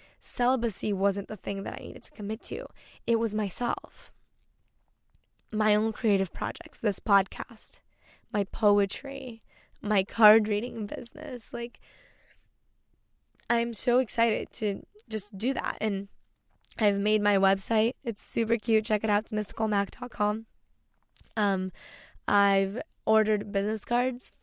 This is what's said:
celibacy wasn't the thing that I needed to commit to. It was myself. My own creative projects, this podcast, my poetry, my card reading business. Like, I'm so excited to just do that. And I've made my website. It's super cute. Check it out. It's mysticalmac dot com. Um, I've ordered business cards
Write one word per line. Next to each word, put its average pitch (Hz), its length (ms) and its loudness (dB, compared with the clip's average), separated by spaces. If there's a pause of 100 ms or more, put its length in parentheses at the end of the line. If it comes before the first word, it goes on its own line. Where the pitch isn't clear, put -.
(200)
celibacy 233 760 2
wasn't 196 340 0
the - 80 -8
thing 196 280 -8
that 208 100 -8
I - 100 -10
needed - 200 -12
to - 80 -12
commit 214 320 -8
to. - 240 -6 (400)
It 233 100 2
was 220 160 0
myself. - 800 -4 (1400)
My 214 220 2
own 214 180 2
creative 202 400 2
projects, - 480 -6
this 208 200 0
podcast, - 800 -2 (520)
my 208 120 0
poetry, 208 960 0 (400)
my 208 220 2
card 214 440 6
reading 220 380 -4
business. - 640 -10
Like, 240 280 -10 (1700)
I'm 233 240 0
so 240 240 2
excited 233 560 0
to 208 320 -4 (240)
just 220 260 -4
do 226 200 -2
that. - 260 -4
And 202 280 -2 (680)
I've 202 220 2
made 208 240 2
my 202 140 4
website. 196 560 2 (100)
It's 233 180 -4
super 226 360 0
cute. 220 280 2
Check 214 180 0
it 226 60 0
out. 208 140 2
It's - 80 -8
mysticalmac 214 680 -2
dot 247 120 -10
com. 214 340 -2 (880)
Um, 190 360 0 (560)
I've 196 520 2 (240)
ordered 214 480 2
business 208 320 0
cards 247 480 -2 (120)